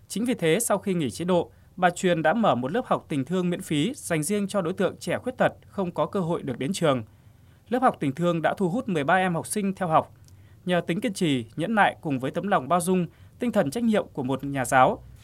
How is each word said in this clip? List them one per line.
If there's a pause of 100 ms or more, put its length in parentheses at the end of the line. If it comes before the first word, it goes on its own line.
Chính
vì
thế,
sau
khi
nghỉ
chế
độ, (260)
bà
Truyền
đã
mở
một
lớp
học
tình
thương
miễn
phí
dành
riêng
cho
đối
tượng
trẻ
khuyết
tật (160)
không
có
cơ
hội
được
đến
trường. (680)
Lớp
học
tình
thương
đã
thu
hút
mười
ba
em
học
sinh
theo
học. (520)
Nhờ
tính
kiên
trì, (120)
nhẫn
nại
cùng
với
tấm
lòng
bao
dung, (320)
tinh
thần
trách
nhiệm
của
một
nhà
giáo, (220)